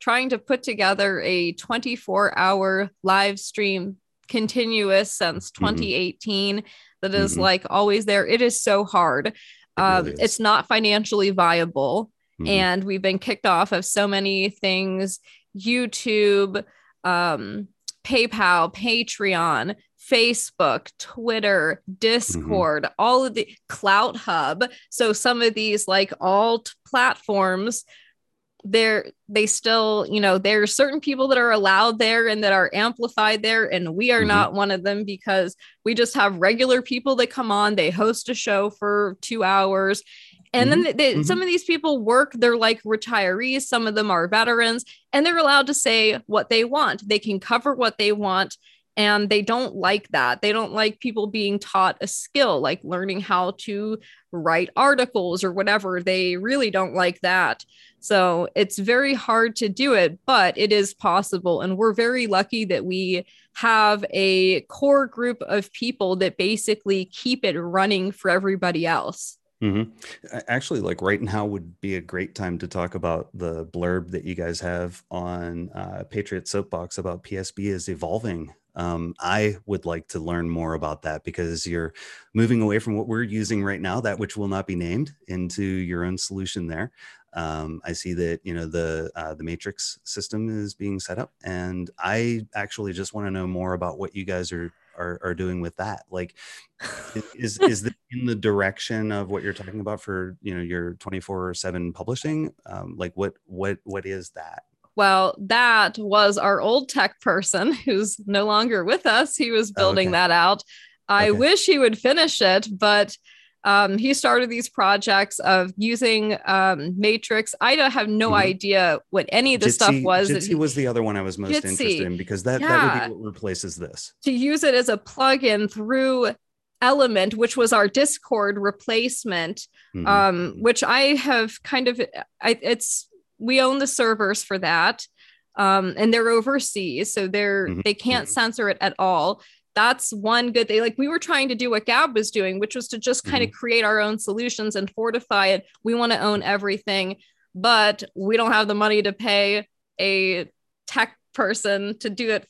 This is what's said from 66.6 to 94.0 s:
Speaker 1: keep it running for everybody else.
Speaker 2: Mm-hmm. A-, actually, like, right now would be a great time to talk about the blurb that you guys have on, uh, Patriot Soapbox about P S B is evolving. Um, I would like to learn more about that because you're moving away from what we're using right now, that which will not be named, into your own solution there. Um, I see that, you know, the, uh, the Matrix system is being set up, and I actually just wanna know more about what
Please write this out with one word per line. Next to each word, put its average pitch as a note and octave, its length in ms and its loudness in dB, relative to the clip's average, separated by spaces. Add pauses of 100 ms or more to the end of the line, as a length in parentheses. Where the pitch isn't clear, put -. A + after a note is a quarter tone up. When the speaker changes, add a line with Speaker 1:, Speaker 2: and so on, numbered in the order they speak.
Speaker 1:
keep B3+ 400 -4
it E3 120 0
running F#3+ 540 0
for F#3+ 180 -2
everybody F#3 540 0
else. - 540 -4 (240)
Speaker 2:
Mm-hmm. A2 280 0 (460)
A-, - 140 -8
actually, B2+ 300 -4
like, F2+ 200 -4
right G2 220 -2
now G#2 240 -4
would F2 340 -10
be G2 160 -6
a F2+ 60 -8
great F2+ 320 -8
time F2 240 -6
to F2 100 -10
talk F2 260 -6
about E2 380 -4
the E2 320 -8
blurb F2 460 -4
that F2+ 140 -8
you F2+ 100 -8
guys E2+ 260 -6
have F2+ 500 -8
on, F2 600 -8
uh, F#2 400 -12
Patriot G2+ 360 -8
Soapbox F2+ 520 -8
about F2+ 240 -8
P - 160 -10
S F#2+ 140 -10
B G2+ 160 -6
is F#2 200 -6
evolving. E2+ 640 -6 (220)
Um, E2+ 460 -6
I G2+ 460 0
would G2 180 -4
like E2+ 240 -6
to G2 100 -8
learn E2+ 300 -4
more E2 240 -4
about D2+ 300 -6
that D#2 220 -8
because E2 420 -6
you're E2+ 260 -4 (400)
moving A2+ 300 2
away G#2+ 160 2
from A2 180 -4
what G#2 100 -4
we're A2+ 160 -2
using G#2+ 400 -4
right G2 180 -4
now, F#2+ 200 -4
that G#2+ 180 -4
which G#2 160 -6
will G#2 140 -6
not G2 180 -4
be F#2 100 -6
named, F#2+ 360 -4 (160)
into F2+ 340 -6
your F#2 440 -4
own F#2 100 -6
solution F#2+ 520 -8
there. E2 220 -8 (440)
Um, D#2+ 500 -8
I F2 80 -10
see F2 220 -10
that, E2+ 300 -4
you F2+ 100 -8
know, E2+ 100 -8
the, D#2+ 500 -6
uh, D#2+ 200 -12
the D#2 100 -14
Matrix - 600 -10
system G#2+ 440 -8
is G#2 260 -8
being G2 260 -8
set F2+ 180 -10
up, - 140 -10 (120)
and F2+ 540 -8
I A2+ 560 -2
actually G2+ 400 -8
just F#2 180 -10
wanna G#2 180 -6
know F#2+ 160 -4
more F#2 280 -4
about F2 240 -6
what F#2+ 180 -10